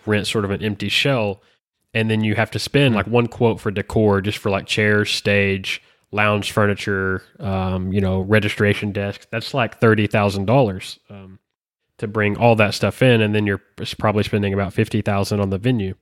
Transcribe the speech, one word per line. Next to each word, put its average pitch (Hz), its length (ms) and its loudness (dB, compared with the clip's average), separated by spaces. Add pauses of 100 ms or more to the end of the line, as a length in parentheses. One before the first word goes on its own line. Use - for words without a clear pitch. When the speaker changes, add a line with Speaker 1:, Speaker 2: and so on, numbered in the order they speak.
Speaker 1:
rent 104 220 0
sort 107 160 -2
of 98 80 -2
an 98 100 -6
empty 104 260 -4
shell, 110 540 -2 (500)
and 113 160 0
then 110 140 2
you 104 140 2
have 110 160 0
to 110 80 -4
spend, 139 320 2
Speaker 2:
Hmm. 104 60 2
Speaker 1:
like, 98 100 0
one 120 180 2
quote 113 320 0
for 104 140 -4
decor, 101 480 2
just 101 180 -4
for, 110 100 -6
like, 95 160 -2
chairs, 104 460 0
stage, 98 720 0 (300)
lounge 104 400 0
furniture, 98 680 0 (200)
um, 92 520 -2
you 101 80 0
know, 95 200 0
registration 104 720 0
desk. 101 400 -8
That's, 113 220 -8
like, 120 240 -4
thirty 110 280 4
thousand 98 400 0
dollars, 107 540 0 (100)
um, 95 300 -20 (580)
to 113 80 -6
bring 104 300 0
all 117 180 6
that 104 200 2
stuff - 280 0
in, 120 180 6
and 107 140 0
then 104 100 2
you're 101 160 -2 (200)
s-, - 140 -10
probably 104 280 0
spending 101 320 -2
about 98 180 -2
fifty 110 300 0
thousand 101 380 0
on 98 100 0
the 95 80 -2
venue. 107 440 -2